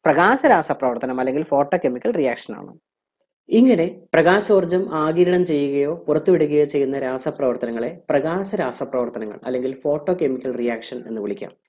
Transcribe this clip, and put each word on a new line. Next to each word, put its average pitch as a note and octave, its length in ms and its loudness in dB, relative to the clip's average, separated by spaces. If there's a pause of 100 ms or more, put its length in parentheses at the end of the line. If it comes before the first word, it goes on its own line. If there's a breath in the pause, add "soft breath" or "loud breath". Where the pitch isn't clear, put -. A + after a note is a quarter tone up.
പ്രകാശ F3+ 420 4
രാസപ്രവർത്തനം B2+ 760 0
അല്ലെങ്കിൽ C3 220 -2
ഫോട്ടോ C#3+ 340 0
കെമിക്കൽ C3 360 -2
റിയാക്ഷൻ B2+ 440 -2
ആണ്. F#2+ 160 -16 (760)
ഇങ്ങനെ A3 380 6 (280)
പ്രകാശോർജം F#3 800 2
ആഗിരണം F3+ 520 2
ചെയ്യുകയോ C#3+ 480 0
പുറത്തുവിടുകയോ D3+ 680 2
ചെയ്യുന്ന C#3 340 0
രാസപ്രവർത്തനങ്ങളെ C3 1040 -4 (100)
പ്രകാശ E3 440 -2
രാസപ്രവർത്തനങ്ങൾ B2 920 -4
അല്ലെങ്കിൽ B2+ 340 -4
ഫോട്ടോ D3+ 320 -2
കെമിക്കൽ C3 440 -2
റിയാക്ഷൻ A#2+ 520 -6
എന്ന് A2+ 120 -6
വിളിക്കാം. G2+ 300 -6 (180)